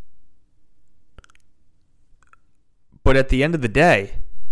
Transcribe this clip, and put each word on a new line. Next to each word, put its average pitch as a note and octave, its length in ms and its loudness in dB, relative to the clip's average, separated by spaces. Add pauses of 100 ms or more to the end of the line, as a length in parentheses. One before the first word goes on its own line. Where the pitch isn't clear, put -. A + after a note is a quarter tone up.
(3000)
But C3 120 4
at C3+ 120 0
the C3 160 0
end E3+ 100 -2
of D3 80 -4
the A#2+ 60 -2
day, A#2 460 0 (380)